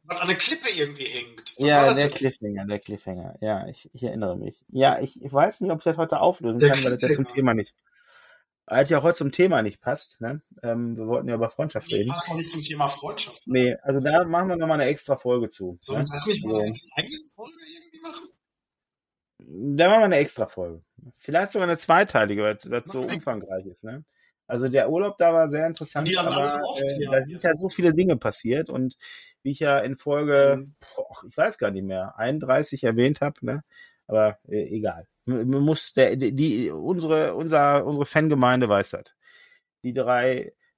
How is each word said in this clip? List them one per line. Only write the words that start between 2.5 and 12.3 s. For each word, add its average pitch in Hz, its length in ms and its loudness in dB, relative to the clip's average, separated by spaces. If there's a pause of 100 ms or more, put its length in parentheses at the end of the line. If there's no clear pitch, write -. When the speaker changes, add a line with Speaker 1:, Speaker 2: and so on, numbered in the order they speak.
Speaker 2:
der 101 140 -4
Cliffhanger. 92 600 -12
Ja, 98 260 -4
ich, - 260 -20
ich 120 100 -16
erinnere 104 340 -4
mich. 98 320 -12
Ja, 135 300 2
ich, - 220 -10
ich 135 120 -12
weiß 165 280 2
nicht, 185 100 -2
ob 160 80 -4
ich - 40 -20
das 160 140 0
heute 160 220 -2
auflösen 120 400 0
Speaker 1:
Der 143 120 8
Speaker 2:
kann, 135 120 2
weil 127 80 2
das 123 100 -4
ja 127 80 2
zum 139 160 2
Speaker 1:
Cliffhanger. - 100 -12
Speaker 2:
Thema 131 200 2
nicht, 107 200 -4 (920)
weil 131 160 4
es 143 60 -2
ja 147 140 2
heute 170 140 4
zum 143 140 -2
Thema 175 300 4
nicht 104 200 -4
passt, - 400 -8
ne? 135 200 -8 (220)
Ähm, 117 320 -4
wir 110 120 -8
wollten 127 200 -2
ja 117 80 -2
über 113 140 0
Freundschaft - 420 -6
Speaker 1:
Nee, 151 60 0
Speaker 2:
reden. 113 140 0
Speaker 1:
passt 170 180 -4
doch 165 60 -4